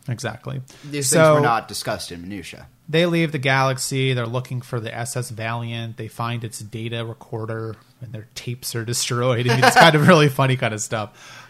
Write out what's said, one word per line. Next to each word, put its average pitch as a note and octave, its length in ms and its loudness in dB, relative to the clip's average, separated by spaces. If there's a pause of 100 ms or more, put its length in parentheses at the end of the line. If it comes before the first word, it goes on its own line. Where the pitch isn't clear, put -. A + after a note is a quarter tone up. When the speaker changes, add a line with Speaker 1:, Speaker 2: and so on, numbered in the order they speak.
Speaker 1:
Exactly. A#2 540 -8 (240)
Speaker 2:
These C#3+ 240 -4
Speaker 1:
So E3 140 4
Speaker 2:
things D#3 140 8
were - 40 4
not A#2 260 2
discussed G#2 460 -8
in E2+ 80 -12
minutia. F#2 460 -12 (200)
Speaker 1:
they E3 200 2
leave E3 260 0
the D#3 60 -4
galaxy. C3+ 720 0
They're B2 140 -2
looking B2 340 -6
for A#2+ 200 -6
the A2+ 140 -8
S A#2+ 220 -8
S B2 140 -6
Valiant. A#2 680 -6
They A2 120 -10
find A#2 360 -6
its A2 140 -12
data A2+ 480 -8
recorder, A2+ 680 -8 (260)
and G#2+ 100 -16
their A2 220 -14
tapes - 400 -10
are A#2 100 -4
destroyed. A#2+ 640 0
I - 80 4
mean, C3 80 4
it's B3+ 120 6
kind E3+ 180 10
of D3+ 140 4
<laughs> - 0 -
really D3+ 200 8
funny C3 300 2
kind A2 160 -2
of G#2 80 -6
stuff. - 680 -8